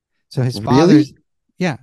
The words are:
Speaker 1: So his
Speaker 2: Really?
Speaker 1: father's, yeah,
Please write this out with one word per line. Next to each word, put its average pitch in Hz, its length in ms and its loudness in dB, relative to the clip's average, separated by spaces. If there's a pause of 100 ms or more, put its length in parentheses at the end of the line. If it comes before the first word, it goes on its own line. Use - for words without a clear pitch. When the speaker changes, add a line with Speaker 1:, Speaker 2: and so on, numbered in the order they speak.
(300)
Speaker 1:
So 135 140 -6
his 120 160 -6
Speaker 2:
Really? 107 60 -12
Speaker 1:
father's, 160 480 2 (440)
yeah, 170 260 -6